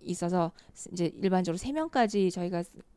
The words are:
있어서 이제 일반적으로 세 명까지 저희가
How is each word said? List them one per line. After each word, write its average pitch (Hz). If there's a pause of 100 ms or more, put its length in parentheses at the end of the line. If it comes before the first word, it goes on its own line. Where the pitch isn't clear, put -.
있어서 175 (400)
이제 170 (100)
일반적으로 180
세 262
명까지 226
저희가 175 (340)